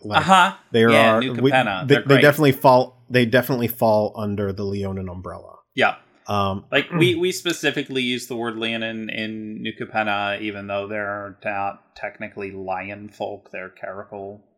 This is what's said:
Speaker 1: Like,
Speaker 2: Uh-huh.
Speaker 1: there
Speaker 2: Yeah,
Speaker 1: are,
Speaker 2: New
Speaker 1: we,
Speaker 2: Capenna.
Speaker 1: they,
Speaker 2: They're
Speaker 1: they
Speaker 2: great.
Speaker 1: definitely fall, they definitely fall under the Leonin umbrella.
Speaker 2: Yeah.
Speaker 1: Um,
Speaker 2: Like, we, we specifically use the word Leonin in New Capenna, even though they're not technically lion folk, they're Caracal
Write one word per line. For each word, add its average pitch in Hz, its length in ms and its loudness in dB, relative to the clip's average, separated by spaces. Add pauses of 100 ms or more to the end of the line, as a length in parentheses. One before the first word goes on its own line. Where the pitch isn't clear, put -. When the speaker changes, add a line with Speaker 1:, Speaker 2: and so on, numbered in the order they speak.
Speaker 1:
Like, 104 200 0
Speaker 2:
Uh-huh. 190 340 4 (160)
Speaker 1:
there 113 200 6
Speaker 2:
Yeah, 113 240 6
Speaker 1:
are, 110 40 2
Speaker 2:
New 131 140 -2
Speaker 1:
we, 131 180 2
Speaker 2:
Capenna. 113 360 0
Speaker 1:
they, 139 80 4
Speaker 2:
They're - 80 2
Speaker 1:
they - 120 -12
Speaker 2:
great. 135 60 6
Speaker 1:
definitely 143 320 6
fall, 131 560 4
they 123 160 4
definitely 120 420 0
fall 107 500 2
under 101 360 -4
the 104 100 -8
Leonin 95 460 -6
umbrella. 87 480 -14 (180)
Speaker 2:
Yeah. 113 200 2 (300)
Speaker 1:
Um, 98 460 -2
Speaker 2:
Like, 139 180 0
we, 175 260 4
we 180 180 0
specifically 143 680 -4
use 123 260 -4
the 127 100 -8
word 113 180 -6
Leonin 113 540 -6
in 110 520 -10
New 110 160 -8
Capenna, 104 640 -2
even 101 280 -8
though 101 200 -4
they're 101 560 -8
not 101 540 -8
technically 101 540 -10
lion 95 580 -10
folk, 101 420 -12
they're 92 180 -12
Caracal 101 720 -14 (160)